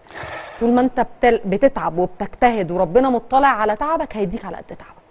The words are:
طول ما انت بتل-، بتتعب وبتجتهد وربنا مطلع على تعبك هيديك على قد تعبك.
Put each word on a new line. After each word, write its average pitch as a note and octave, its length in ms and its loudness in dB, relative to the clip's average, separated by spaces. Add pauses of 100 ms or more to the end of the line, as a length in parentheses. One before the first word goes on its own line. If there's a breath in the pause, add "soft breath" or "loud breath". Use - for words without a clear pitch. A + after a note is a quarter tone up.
(600 loud breath)
طول A#3 120 2
ما B3 100 4
انت B3+ 180 0
بتل-، A#3 460 2
بتتعب F3+ 520 0
وبتجتهد G3 720 0
وربنا F#3 380 2
مطلع B3+ 380 2
على G#3+ 280 2
تعبك D4+ 420 -4
هيديك G3+ 280 -4
على E3+ 120 -8
قد - 60 -14
تعبك. - 480 -20